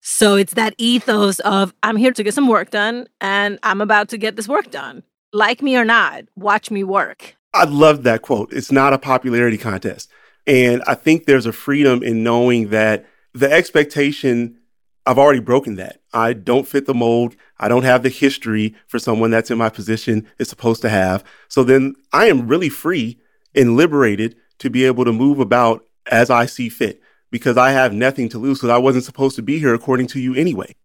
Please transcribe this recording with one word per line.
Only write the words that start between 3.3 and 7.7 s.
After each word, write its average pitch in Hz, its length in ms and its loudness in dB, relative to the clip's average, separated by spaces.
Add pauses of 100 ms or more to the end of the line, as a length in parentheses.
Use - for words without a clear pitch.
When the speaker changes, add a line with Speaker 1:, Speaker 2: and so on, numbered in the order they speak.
Speaker 1:
I'm 196 180 -2
about 208 300 2
to 226 80 -10
get 214 180 -6
this 220 100 -10
work 294 240 -4
done. - 340 -14 (280)
Like 214 300 0
me 269 140 0
or 233 100 2
not, 220 380 0 (120)
watch 202 340 -2
me 196 140 -4
work." 190 500 -6 (200)
Speaker 2:
I 180 100 4
love 147 380 4